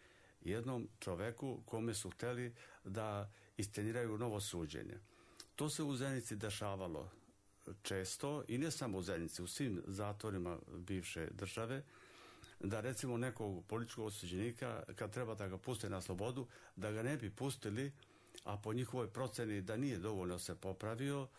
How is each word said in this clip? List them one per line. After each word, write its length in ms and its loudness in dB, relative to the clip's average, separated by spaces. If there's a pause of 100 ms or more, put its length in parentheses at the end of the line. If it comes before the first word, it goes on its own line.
(400)
jednom 480 2 (100)
čoveku 640 0
kome 300 2
su 160 0
hteli 440 -2 (300)
da 480 0 (240)
isceniraju 600 2
novo 220 2
suđenje. 580 -2 (560)
To 160 2
se 120 2
u 140 4
Zenici 400 2
dešavalo 760 0 (720)
često 680 0
i 100 2
ne 120 4
samo 280 0
u 40 2
Zenici, 400 0
u 40 -2
svim 400 2
zatvorima 720 0 (180)
bivše 540 0
države, 520 -2 (800)
da 200 2
recimo 360 0
nekog 500 0
političkog 380 -2
osuđenika, 800 0 (140)
kad 160 0
treba 220 0
da 140 -2
ga 100 -2
puste 320 -2
na 100 0
slobodu, 460 0 (300)
da 160 0
ga 100 2
ne 140 4
bi 140 0
pustili, 600 2 (520)
a 120 0
po 160 0
njihovoj 400 2
proceni 500 0
da 140 0
nije 220 4
dovoljno 400 2
se 160 -2
popravio, 760 0 (100)